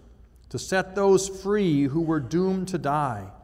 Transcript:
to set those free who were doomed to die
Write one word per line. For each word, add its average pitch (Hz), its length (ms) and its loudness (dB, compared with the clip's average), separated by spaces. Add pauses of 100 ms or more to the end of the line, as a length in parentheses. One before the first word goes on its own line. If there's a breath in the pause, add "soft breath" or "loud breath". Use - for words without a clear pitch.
(480)
to 127 120 -8
set 190 340 -2
those 196 340 4
free 190 560 0
who 139 160 0
were 160 200 0
doomed 180 480 -2
to 185 100 -4
die 139 480 -4 (160)